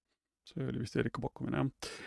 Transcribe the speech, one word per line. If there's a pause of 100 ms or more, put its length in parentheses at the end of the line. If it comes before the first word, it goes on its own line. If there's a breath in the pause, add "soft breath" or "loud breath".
(480)
see
oli
vist
Eeriku
pakkumine,
jah. (160 loud breath)